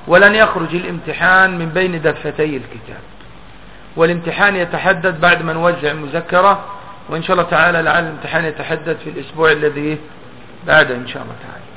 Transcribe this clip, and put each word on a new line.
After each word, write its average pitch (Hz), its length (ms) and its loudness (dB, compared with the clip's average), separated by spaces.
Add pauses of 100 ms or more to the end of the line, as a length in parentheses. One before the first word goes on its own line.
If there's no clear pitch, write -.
ولن 196 280 6
يخرج 202 400 2
الامتحان 180 840 0
من 165 100 -4
بين 175 340 -2
دفتي 151 540 -2
الكتاب، - 440 -14 (960)
والامتحان 170 600 2
يتحدد 175 640 0
بعد 170 220 4
ما 165 100 -2
نوزع 165 380 0
المذكرة، 170 760 0 (440)
وإن 160 140 -6
شاء 185 140 0
الله 170 140 0
تعالى 165 320 4
لعل 160 220 2
الامتحان 160 400 -4
يتحدد 156 600 -4
في 156 60 -12
الأسبوع 156 420 0
الذي 151 460 -2 (680)
بعد 151 240 6
إن 123 180 -6
شاء 135 140 -10
الله 117 200 -12
تعالى. - 220 -16 (120)